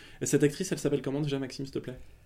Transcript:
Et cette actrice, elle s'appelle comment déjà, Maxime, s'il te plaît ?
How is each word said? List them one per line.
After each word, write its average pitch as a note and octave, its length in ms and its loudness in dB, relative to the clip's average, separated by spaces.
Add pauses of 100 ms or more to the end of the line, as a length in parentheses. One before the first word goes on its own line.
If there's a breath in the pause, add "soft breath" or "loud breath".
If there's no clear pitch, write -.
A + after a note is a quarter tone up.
(200 loud breath)
Et C3+ 60 -2
cette C#3+ 160 6
actrice, D3+ 300 2
elle D#3 60 -4
s'appelle C#3 240 2
comment C3+ 180 -2
déjà, C#3 180 0
Maxime, C3+ 280 -6
s'il - 80 -14
te - 40 0
plaît ? B2 200 -8 (260 soft breath)